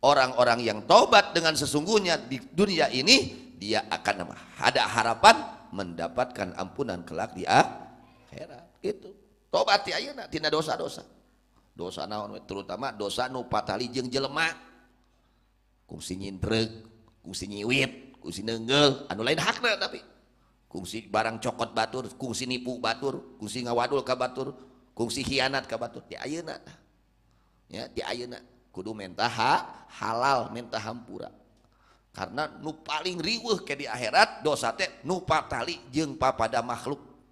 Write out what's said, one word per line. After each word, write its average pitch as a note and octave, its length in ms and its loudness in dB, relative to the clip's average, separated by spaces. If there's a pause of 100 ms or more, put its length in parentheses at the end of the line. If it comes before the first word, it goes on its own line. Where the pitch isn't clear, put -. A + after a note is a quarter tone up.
Orang-orang B2 640 6
yang G#2+ 140 0 (100)
tobat G#3 480 8
dengan D#3+ 160 4
sesungguhnya E3 640 2
di C3 240 -6
dunia E3 480 2
ini, B2+ 720 2
dia G#2 240 0
akan F#2+ 400 -2
apa? - 100 -12 (220)
Ada B2+ 320 4
harapan A#2 480 6 (320)
mendapatkan F#2 880 -4
ampunan F#2 480 -6
kelak F2+ 320 -6
di F2+ 80 -6
akhirat. - 1400 -2
Gitu. - 320 -8 (400)
Tobat G3 320 2
ti F3+ 80 -6
ayeuna A#3+ 400 -6
tina D#3 160 -2
dosa-dosa. D3+ 560 -2 (720)
Dosa F2 320 -8
naon G#2 240 -6
we? G#2 80 -12
Terutama G2+ 480 -8
dosa A2 400 -4
nu B2+ 160 -6
patali G#2+ 400 -2
jeung B2 240 -4
jelema. C#3 400 0 (1400)
Kungsi E2+ 320 -10
nyintreg, G2 560 -2 (480)
kungsi F#2 240 -10
nyiwit, A2+ 720 -2
kungsi - 240 -12
nenggel, A#2+ 720 2
anu G2+ 80 -4
lain C#3 160 0
hakna G#3+ 400 0
tapi. - 240 -6 (680)
Kungsi G2 400 -10
barang A2+ 320 0
cokot A#2 320 -4
batur, A2+ 400 -2
kungsi B2+ 320 -6
nipu B2 320 -4
batur, A#2 640 -4
kungsi A2 240 -6
ngawadul B2 400 0
ka C3 80 0
batur, B2+ 400 -4 (400)
kungsi A#2 320 -4
hianat C3+ 400 0
ka A2+ 160 -6
batur. - 240 -10
Di - 80 -14
ayeuna. D#3+ 480 -10 (1040)
Ya, A#2+ 240 -10
di - 160 -8
ayeuna. A#2+ 320 -8 (320)
Kudu G2 240 -8
menta F#2+ 320 -4
ha-, A#2+ 720 2
halal, A#2 560 2
menta A2+ 240 -8
hampura. A2 560 -10 (800)
Karena A#2 320 -4 (160)
nu D3+ 240 -10
paling E3 320 -4
riweuh A3 480 -2
ke C#3+ 80 -4
di C3+ 160 -8
akhirat, B2 560 4
dosa C3 320 2
teh F3+ 320 -4
nu F3+ 160 -2
patali D3 640 -2
jeung C#3 320 -2
papada A2+ 400 2
makhluk. B2 400 -6 (300)